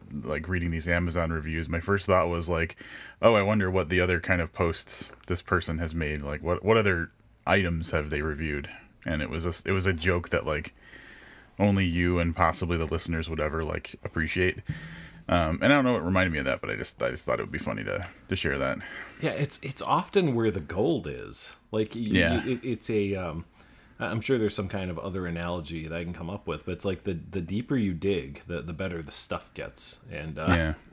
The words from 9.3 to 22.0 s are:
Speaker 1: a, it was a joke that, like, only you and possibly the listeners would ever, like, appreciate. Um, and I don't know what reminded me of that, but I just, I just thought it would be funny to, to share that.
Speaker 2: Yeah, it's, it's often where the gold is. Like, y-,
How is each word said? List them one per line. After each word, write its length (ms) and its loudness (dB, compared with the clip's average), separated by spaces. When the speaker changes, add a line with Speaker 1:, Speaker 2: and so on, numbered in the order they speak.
Speaker 1:
a, 80 0
it 40 2
was 140 2
a 80 4
joke 360 0
that, 160 2
like, 280 -2
only 280 4
you 340 4
and 160 2
possibly 420 4
the 80 2
listeners 440 -2
would 100 -4
ever, 240 0
like, 400 -6
appreciate. 560 0
Um, 340 2
and 100 6
I 40 8
don't 100 4
know 80 4
what 120 0
reminded 280 4
me 60 0
of 60 -2
that, 160 0
but 80 -4
I 60 -2
just, 260 -8
I 100 2
just 140 -8
thought 140 2
it 40 -4
would 80 -8
be 60 -4
funny 260 -4
to, 220 -2
to 60 2
share 240 0
that. 180 0
Speaker 2:
Yeah, 100 0
it's, 320 -2
it's 180 -4
often 540 2
where 160 4
the 80 -6
gold 500 0
is. 460 -8
Like, 240 -2
y-, 60 -6